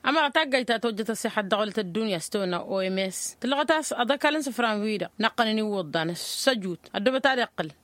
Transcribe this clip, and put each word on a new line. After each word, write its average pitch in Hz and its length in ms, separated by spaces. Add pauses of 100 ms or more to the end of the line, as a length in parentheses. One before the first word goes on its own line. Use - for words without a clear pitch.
أما 294 200
رتاق 311 200
جاي 262 180
تاتوجة 226 440
الصحة 214 340
دولة 202 360
الدنيا 196 400
ستونا 185 380
أو 190 240
إم 190 180
إس. - 420
تلغتاس 294 520
أذا 247 240
كالن 302 260
سفران 226 380
ويدا. 208 280 (120)
نقلني 220 420
وضان 165 480
السجود. 185 680 (180)
الدبة 254 220
تاريقل. 240 520 (140)